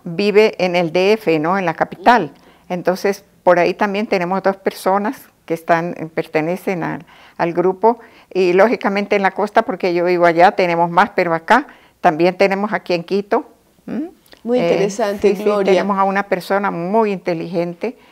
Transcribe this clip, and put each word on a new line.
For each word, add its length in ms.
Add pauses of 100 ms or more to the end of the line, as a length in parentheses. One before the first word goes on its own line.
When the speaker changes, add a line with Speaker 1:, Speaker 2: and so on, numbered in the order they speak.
Speaker 1:
vive 540
en 160
el 160
D 220
F, 260
¿no? 200
En 80
la 80
capital. 580 (380)
Entonces, 540 (180)
por 160
ahí 160
también 320
tenemos 360
dos 140
personas 640 (240)
que 80
están, 460
eh, 80
pertenecen 760
al, 220 (320)
al 160
grupo, 460 (340)
y 220
lógicamente 640
en 60
la 100
costa, 300
porque 300
yo 140
vivo 180
allá, 280
tenemos 360
más, 260
pero 200
acá 320 (340)
también 380
tenemos 340
aquí 220
en 100
Quito. 400 (400)
¿Mm? 200 (400)
Speaker 2:
Muy 160
Speaker 1:
Eh, 120
Speaker 2:
interesante, 580
Speaker 1:
sí, 60
sí, 80
Speaker 2:
Gloria. 280
Speaker 1:
tenemos 260
a 60
una 180
persona 480
muy 420
inteligente 880 (140)